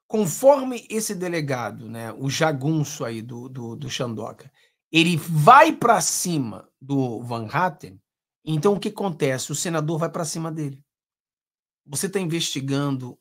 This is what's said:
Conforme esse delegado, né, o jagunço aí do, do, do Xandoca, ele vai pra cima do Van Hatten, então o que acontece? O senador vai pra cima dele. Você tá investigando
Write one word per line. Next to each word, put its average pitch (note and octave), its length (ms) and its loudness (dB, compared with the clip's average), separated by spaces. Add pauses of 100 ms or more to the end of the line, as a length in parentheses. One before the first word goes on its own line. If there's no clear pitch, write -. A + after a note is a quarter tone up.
Conforme B3+ 800 2
esse G#3+ 260 -4
delegado, C3+ 720 -4
né, A2+ 300 -10
o C3+ 120 -4
jagunço D3+ 760 0
aí A#2 160 -6
do, A#2+ 260 -12
do, A#2 300 -10
do C3+ 120 -10
Xandoca, A#2+ 600 -8 (400)
ele E3 240 4
vai G3 560 8
pra A3 300 2
cima C3 640 -2 (140)
do C3 400 -2
Van A#2 280 -6
Hatten, D3+ 480 -2 (460)
então D#3 300 2
o G3+ 60 -2
que G#3 100 -4
acontece? D3+ 640 -2
O - 20 -4
senador D#3+ 440 -2
vai E3 100 -2
pra E3+ 160 -6
cima E3 260 -6
dele. D3 320 -10 (1000)
Você C#3+ 240 -6
tá G3 100 -2
investigando C#3 1000 -2